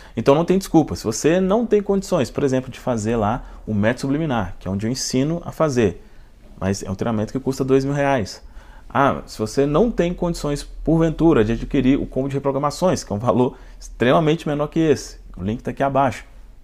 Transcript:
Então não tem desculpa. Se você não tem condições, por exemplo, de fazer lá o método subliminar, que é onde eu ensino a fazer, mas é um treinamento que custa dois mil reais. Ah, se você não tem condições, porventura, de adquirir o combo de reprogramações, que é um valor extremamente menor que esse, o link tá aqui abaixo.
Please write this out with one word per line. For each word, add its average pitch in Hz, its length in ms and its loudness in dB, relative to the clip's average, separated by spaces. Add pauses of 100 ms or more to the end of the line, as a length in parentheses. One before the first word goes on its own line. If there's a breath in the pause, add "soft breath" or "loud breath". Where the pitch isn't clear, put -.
(160 loud breath)
Então 135 200 4
não 170 100 2
tem 185 120 2
desculpa. 151 380 2
Se - 80 -8
você 156 380 2
não 208 240 2
tem 208 160 2
condições, 196 480 -2
por 139 140 -4
exemplo, 127 280 0
de - 80 -16
fazer 117 360 -2
lá 113 300 0 (200 loud breath)
o 107 80 -4
método 107 280 0
subliminar, 135 580 -2
que - 80 -12
é 92 40 -2
onde 101 140 -2
eu 117 60 -2
ensino 143 540 -2
a - 60 -10
fazer, 123 500 0 (580 soft breath)
mas 98 240 -2
é - 60 -8
um 98 60 -6
treinamento 110 380 -2
que 135 60 -4
custa 135 240 -2
dois 135 200 4
mil 139 100 -2
reais. 139 480 -2 (480 soft breath)
Ah, 117 360 2
se - 120 -16
você 110 280 0
não 147 260 2
tem 175 220 0
condições, 160 500 -4
porventura, 160 800 4
de 113 100 0
adquirir 127 460 2
o - 60 -4
combo 135 240 -4
de 135 60 -4
reprogramações, 139 680 0
que - 80 -12
é 101 40 -2
um 101 40 -4
valor 117 380 2 (220 loud breath)
extremamente 156 680 2
menor 147 200 -2
que 160 120 -4
esse, 156 400 0 (160)
o 90 80 -10
link 110 180 -4
tá 131 100 -6
aqui 139 120 -4
abaixo. 135 400 0 (400)